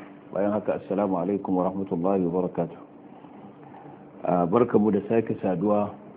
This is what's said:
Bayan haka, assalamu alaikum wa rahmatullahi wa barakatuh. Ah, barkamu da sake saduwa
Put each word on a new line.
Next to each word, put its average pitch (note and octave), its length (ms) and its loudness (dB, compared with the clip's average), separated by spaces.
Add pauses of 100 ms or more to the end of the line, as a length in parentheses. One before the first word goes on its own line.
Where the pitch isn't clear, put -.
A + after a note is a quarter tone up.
(340)
Bayan G2+ 180 0
haka, G#2 260 0
assalamu F#2+ 400 0
alaikum F#2 400 0
wa F#2 80 2
rahmatullahi F#2+ 580 0
wa E2+ 80 0 (100)
barakatuh. E2+ 360 -4 (1500)
Ah, F2 220 4
barkamu G#2+ 480 4
da G2 160 2
sake A2+ 320 2
saduwa G2+ 480 2 (280)